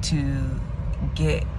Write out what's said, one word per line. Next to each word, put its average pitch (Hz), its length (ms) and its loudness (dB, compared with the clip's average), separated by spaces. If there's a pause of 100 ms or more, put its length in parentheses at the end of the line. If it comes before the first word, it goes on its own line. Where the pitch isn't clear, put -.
to 139 560 0 (560)
get 156 300 2 (140)